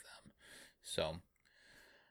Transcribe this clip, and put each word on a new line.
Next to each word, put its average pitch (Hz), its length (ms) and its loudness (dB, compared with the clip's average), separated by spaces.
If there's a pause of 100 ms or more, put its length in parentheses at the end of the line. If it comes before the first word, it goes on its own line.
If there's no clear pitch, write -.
them. - 300 -14 (500)
So, 80 320 4 (960)